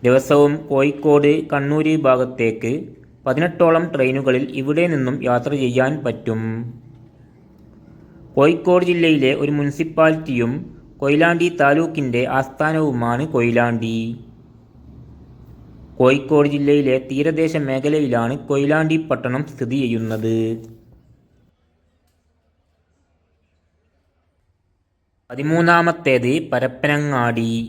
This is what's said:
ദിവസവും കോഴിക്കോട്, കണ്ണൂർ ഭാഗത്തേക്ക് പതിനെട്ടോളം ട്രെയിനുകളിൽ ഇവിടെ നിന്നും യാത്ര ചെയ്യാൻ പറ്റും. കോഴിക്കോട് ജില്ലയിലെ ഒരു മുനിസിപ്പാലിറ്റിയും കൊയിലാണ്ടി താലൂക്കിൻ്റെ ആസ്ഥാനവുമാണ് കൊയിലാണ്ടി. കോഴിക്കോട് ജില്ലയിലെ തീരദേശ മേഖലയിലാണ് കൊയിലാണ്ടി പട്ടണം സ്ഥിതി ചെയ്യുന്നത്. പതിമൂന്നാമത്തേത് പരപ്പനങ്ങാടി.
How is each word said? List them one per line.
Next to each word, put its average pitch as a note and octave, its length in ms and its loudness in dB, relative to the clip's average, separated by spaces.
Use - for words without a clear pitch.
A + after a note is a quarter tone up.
ദിവസവും C#3+ 480 4
കോഴിക്കോട്, D3 600 2
കണ്ണൂർ D3 340 0
ഭാഗത്തേക്ക് B2 680 0
പതിനെട്ടോളം E3 580 2
ട്രെയിനുകളിൽ C3 520 0
ഇവിടെ D3 320 0
നിന്നും C3 240 -2
യാത്ര B2 220 0
ചെയ്യാൻ B2+ 280 0
പറ്റും. A#2 360 -4
കോഴിക്കോട് E3+ 540 4
ജില്ലയിലെ D#3+ 420 2
ഒരു C#3+ 160 -2
മുനിസിപ്പാലിറ്റിയും D3 920 0
കൊയിലാണ്ടി E3 460 2
താലൂക്കിൻ്റെ C#3+ 640 0
ആസ്ഥാനവുമാണ് C3+ 840 -2
കൊയിലാണ്ടി. A#2 640 0
കോഴിക്കോട് C#3+ 540 4
ജില്ലയിലെ C#3+ 420 2
തീരദേശ D#3 440 -2
മേഖലയിലാണ് C3+ 680 -2
കൊയിലാണ്ടി D3+ 480 0
പട്ടണം B2+ 320 -4
സ്ഥിതി B2+ 320 -6
ചെയ്യുന്നത്. A2+ 540 -2
പതിമൂന്നാമത്തേത് D#3+ 1040 2
പരപ്പനങ്ങാടി. B2+ 1000 -2